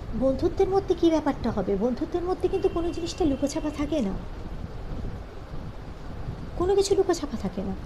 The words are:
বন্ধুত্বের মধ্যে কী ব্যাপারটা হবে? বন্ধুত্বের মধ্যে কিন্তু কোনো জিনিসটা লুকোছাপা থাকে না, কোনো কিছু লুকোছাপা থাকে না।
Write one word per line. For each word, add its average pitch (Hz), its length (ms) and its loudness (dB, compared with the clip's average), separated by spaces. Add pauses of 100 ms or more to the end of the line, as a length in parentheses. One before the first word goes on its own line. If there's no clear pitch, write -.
(200)
বন্ধুত্বের 285 480 4
মধ্যে 381 260 2
কী 339 160 4
ব্যাপারটা 285 400 2
হবে? 202 260 0
বন্ধুত্বের 254 460 0
মধ্যে 359 260 0
কিন্তু 381 200 2
কোনো 339 240 0
জিনিসটা - 320 -2
লুকোছাপা 285 460 0
থাকে 294 300 0
না, 196 120 0 (2500)
কোনো 370 160 4
কিছু 392 200 6
লুকোছাপা 349 480 2
থাকে 190 200 -2
না। 190 120 -2 (120)